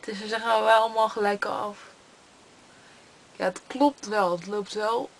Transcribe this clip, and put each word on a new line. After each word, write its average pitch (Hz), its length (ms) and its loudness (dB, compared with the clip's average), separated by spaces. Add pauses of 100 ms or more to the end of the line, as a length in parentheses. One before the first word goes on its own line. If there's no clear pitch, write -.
Dus 208 140 -8
we 214 80 -10
zeggen 220 200 -4
wel 220 220 2
allemaal 220 400 4
gelijk 202 360 0
af. 208 440 -8 (1500)
Ja, 190 100 -4
het 185 220 -4
klopt 277 400 0
wel. 202 240 2
Het 175 160 -6
loopt 208 260 -6
wel 226 360 -2 (100)